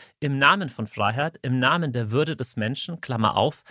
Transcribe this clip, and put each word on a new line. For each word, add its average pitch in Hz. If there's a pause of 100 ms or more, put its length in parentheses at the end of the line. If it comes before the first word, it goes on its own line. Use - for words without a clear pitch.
(220)
im 139
Namen 156
von 110
Freiheit, 113
im 127
Namen 147
der 113
Würde 139
des -
Menschen, 131
Klammer 113
auf, 131